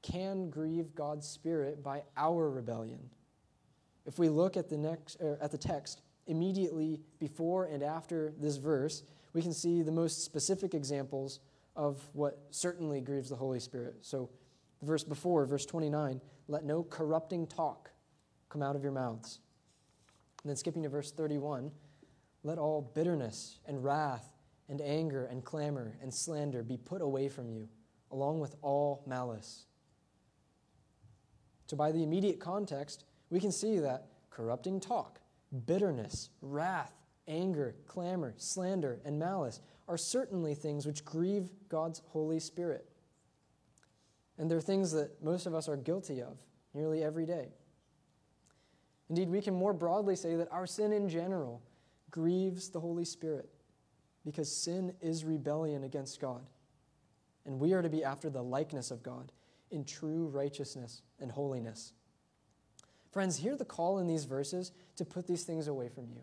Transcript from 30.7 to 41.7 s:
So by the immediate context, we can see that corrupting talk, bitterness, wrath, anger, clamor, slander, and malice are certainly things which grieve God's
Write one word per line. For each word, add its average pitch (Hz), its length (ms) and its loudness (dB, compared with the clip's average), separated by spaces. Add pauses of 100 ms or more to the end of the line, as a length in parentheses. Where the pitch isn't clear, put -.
So - 100 -4
by 147 160 4
the 160 120 4
immediate 180 360 4
context, 170 640 -4 (260)
we 175 100 4
can 196 120 2
see 208 280 2
that 131 280 0 (220)
corrupting 131 500 -2
talk, 190 400 -2 (460)
bitterness, 160 640 2 (120)
wrath, 151 520 -2 (340)
anger, 156 480 0 (120)
clamor, 175 500 -4
slander, 180 640 -2
and 147 140 -2
malice 160 440 -2 (260)
are 170 100 -2
certainly 180 560 0
things 147 320 -2
which 147 180 -2
grieve 180 480 0 (160)
God's 160 320 -2 (100)